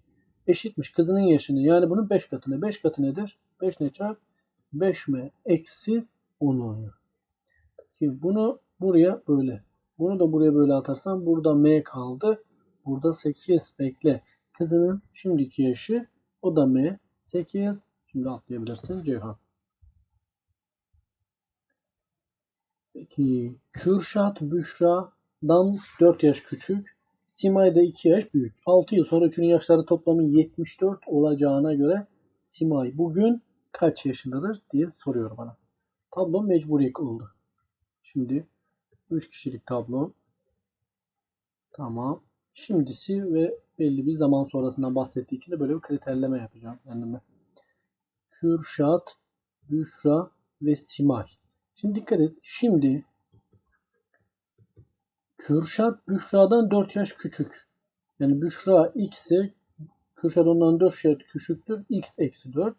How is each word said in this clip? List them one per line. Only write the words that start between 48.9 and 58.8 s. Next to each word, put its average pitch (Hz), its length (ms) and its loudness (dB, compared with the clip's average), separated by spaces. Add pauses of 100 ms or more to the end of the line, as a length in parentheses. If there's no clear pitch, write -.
Büşra 151 600 -2 (320)
ve 147 140 0
Simay. 135 480 -2 (500)
Şimdi 208 200 -4
dikkat 208 260 -2
et. 156 220 0
Şimdi 147 640 0 (2250)
Kürşat 185 720 -2
Büşra'dan 196 640 2
dört 202 260 0
yaş 202 160 -4
küçük. - 560 -10 (500)
Yani 139 240 0
Büşra 170 520 4